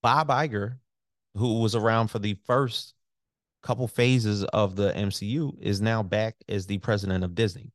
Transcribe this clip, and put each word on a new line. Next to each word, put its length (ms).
Bob 260
Iger, 480
who 260
was 140
around 340
for 100
the 180
first 480
couple 260
phases 560
of 320
the 180
M 160
C 160
U, 340
is 200
now 240
back 320
as 180
the 120
president 460
of 100
Disney. 400